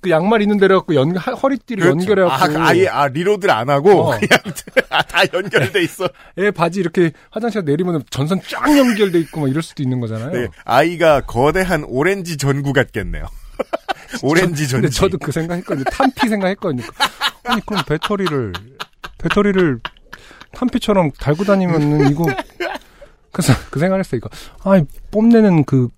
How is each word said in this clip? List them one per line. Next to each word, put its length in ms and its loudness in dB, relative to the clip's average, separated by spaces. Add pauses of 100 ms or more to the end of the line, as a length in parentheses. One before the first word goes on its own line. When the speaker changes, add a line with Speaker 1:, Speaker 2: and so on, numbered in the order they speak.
Speaker 1:
그 80 -4
양말 320 2
있는 160 2
데로 180 4
해갖고 200 0
연-, 200 2
하-, 160 -4
허리띠를 520 -2
Speaker 2:
그렇죠. 180 4
Speaker 1:
연결해갖고. 420 2
Speaker 2:
아, 40 2
그 120 -2
아예, 280 4
아, 200 0
리로드를 460 0
안 160 0
하고 400 4
Speaker 1:
어. 100 0
Speaker 2:
그냥 200 2 (260)
<laughs> 240 -8
아, 140 -2
다 180 -2 (100)
연결돼 520 -2
있어. 260 -4 (300)
Speaker 1:
애 100 0
바지 300 -2
이렇게 320 0 (180)
화장실 340 -4
내리면은 460 -2
전선 400 -2
쫙 260 -4
연결돼 440 2
있고 220 -6
막 80 0
이럴 120 -2
수도 220 -10
있는 180 -2
거잖아요. 300 -8
Speaker 2:
네, 160 -4 (180)
아이가 560 2
거대한 680 0
오렌지 480 -2
전구 380 -2
같겠네요. 520 -2 (480)
<laughs> 500 -10
오렌지 440 2
Speaker 1:
저, 100 -2
근데 120 0
Speaker 2:
전지. 100 -4
Speaker 1:
저도 200 0
그 120 -6
생각했거든요. 540 -6
탄피 420 0
생각했거든요. 560 -2 (640)
아니, 200 0
그럼 220 -4
배터리를, 680 -2 (640)
배터리를 640 0 (720)
탄피처럼 680 0
달고 240 0
다니면은 680 2
이거, 140 0 (1040)
그래서 220 2 (160)
그 100 -6
생각했어요. 400 -2
이거, 100 -12 (340)
아이, 200 4 (280)
뽐내는 540 6
그 320 2